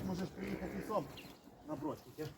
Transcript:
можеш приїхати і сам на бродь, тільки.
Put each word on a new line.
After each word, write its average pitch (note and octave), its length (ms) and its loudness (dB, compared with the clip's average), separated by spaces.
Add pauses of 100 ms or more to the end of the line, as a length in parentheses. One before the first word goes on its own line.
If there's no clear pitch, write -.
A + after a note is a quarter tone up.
можеш F3+ 220 4
приїхати F#3+ 420 0 (140)
і - 20 -4
сам G#3+ 160 6 (640)
на D3+ 80 0
бродь, C3+ 220 2 (200)
тільки. D3+ 200 0